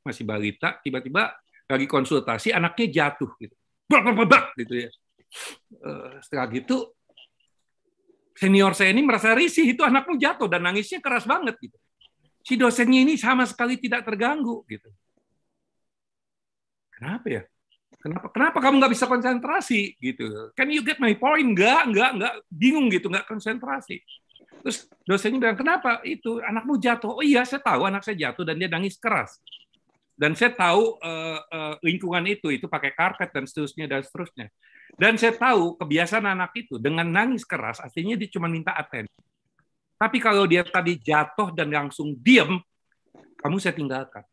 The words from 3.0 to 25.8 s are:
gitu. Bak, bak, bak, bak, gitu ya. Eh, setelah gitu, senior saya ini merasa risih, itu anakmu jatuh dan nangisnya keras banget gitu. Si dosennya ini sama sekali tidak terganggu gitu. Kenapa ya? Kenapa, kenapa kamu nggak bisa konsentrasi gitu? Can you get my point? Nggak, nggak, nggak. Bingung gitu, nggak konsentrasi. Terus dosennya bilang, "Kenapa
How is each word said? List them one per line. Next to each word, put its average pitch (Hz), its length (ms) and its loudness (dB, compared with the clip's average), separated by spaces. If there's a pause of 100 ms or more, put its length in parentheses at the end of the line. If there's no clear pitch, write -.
gitu. 107 140 -18 (340)
Bak, 269 160 6
bak, 240 100 4
bak, 220 140 4
bak, 262 160 8 (160)
gitu 117 120 -8 (120)
ya. 117 40 -14 (920)
Eh, 139 300 -12 (120)
setelah 127 300 -4
gitu, 233 400 -2 (1400)
senior 196 400 4
saya 190 160 4
ini 247 80 4
merasa 220 320 4
risih, 277 420 4
itu 285 60 -6
anakmu 269 340 2
jatuh 269 320 0
dan 175 160 0
nangisnya 202 380 -4
keras 247 240 -2
banget 262 320 -2
gitu. - 200 -20 (680)
Si - 80 -4
dosennya 247 480 4
ini 285 160 4
sama 254 320 2
sekali 240 320 -4
tidak 240 240 -4
terganggu 233 640 -4
gitu. 107 180 -16 (2000)
Kenapa 185 340 -10
ya? 110 160 -4 (600)
Kenapa, 160 320 -8
kenapa 302 240 0
kamu 269 240 4
nggak 254 160 4
bisa 247 80 2
konsentrasi 247 880 0
gitu? 110 640 -8
Can 277 160 2
you 294 80 -2
get - 160 -2
my 226 160 4
point? 269 400 2
Nggak, 262 320 4
nggak, 226 320 2
nggak. 233 140 -2 (180)
Bingung 254 400 4
gitu, 185 160 0
nggak 185 160 -2
konsentrasi. 233 800 -8 (560)
Terus - 320 -8 (160)
dosennya 214 320 0
bilang, 226 160 2
"Kenapa 262 480 0